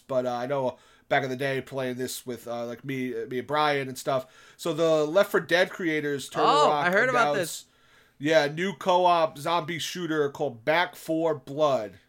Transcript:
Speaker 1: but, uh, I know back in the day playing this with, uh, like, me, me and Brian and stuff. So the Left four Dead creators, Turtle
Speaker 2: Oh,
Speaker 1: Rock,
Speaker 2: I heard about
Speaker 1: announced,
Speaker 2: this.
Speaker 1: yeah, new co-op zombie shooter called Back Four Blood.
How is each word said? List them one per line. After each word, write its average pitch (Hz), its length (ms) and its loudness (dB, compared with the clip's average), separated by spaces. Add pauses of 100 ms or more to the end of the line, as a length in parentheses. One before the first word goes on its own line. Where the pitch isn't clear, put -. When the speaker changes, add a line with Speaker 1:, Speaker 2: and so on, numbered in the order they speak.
Speaker 1:
but, 127 200 -2
uh, 123 80 -2
I 120 120 -4
know 131 320 -2 (300)
back 139 160 2
in 135 60 -6
the 131 80 -4
day 135 240 -2
playing 131 340 -8
this 127 300 -8
with, 120 220 -12
uh, 120 180 -8
like, 120 180 -12
me, 131 300 -4 (160)
me 127 100 -4
and 123 80 -8
Brian 147 400 0
and 131 100 -12
stuff. 135 280 -2 (320)
So 170 160 -4
the 156 320 2
Left 185 260 2
four 202 80 2
Dead 175 300 2
creators, 147 580 -4
Turtle 180 220 2
Speaker 2:
Oh, 277 200 6
Speaker 1:
Rock, 151 180 2
Speaker 2:
I 180 40 2
heard 214 180 2
about 233 260 2
Speaker 1:
announced, - 40 0
Speaker 2:
this. - 260 -6 (540)
Speaker 1:
yeah, 147 280 4
new 170 260 -2
co-op 175 640 4
zombie 165 420 -2
shooter 156 500 -2
called 127 360 -6
Back 170 320 2
Four 160 380 -2
Blood. 139 580 -2 (160)